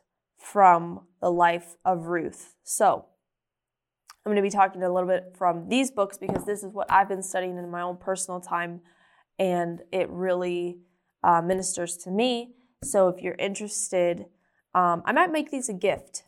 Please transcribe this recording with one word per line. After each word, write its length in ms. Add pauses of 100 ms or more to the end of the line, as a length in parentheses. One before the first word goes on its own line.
(380)
from 720 (120)
the 120
Life 540
of 220
Ruth. 560
So 420 (1200)
I'm 60
gonna 100
be 80
talking 320
a 100
little 180
bit 280
from 320
these 220
books 260
because 280
this 180
is 100
what 180
I've 160
been 160
studying 340
in 120
my 120
own 160
personal 440
time, 400 (560)
and 540
it 180
really, 720 (440)
uh, 160
ministers 580
to 120
me. 460 (280)
So 260
if 120
you're 140
interested, 880 (480)
um, 320
I 60
might 200
make 200
these 180
a 40
gift. 540